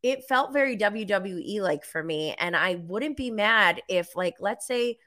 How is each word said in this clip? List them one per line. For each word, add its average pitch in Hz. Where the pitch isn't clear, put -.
it 262
felt 269
very 269
W 208
W 185
E-like 190
for 160
me. 156
And 175
I 175
wouldn't 208
be 254
mad 214
if, 180
like, 180
let's 208
say 240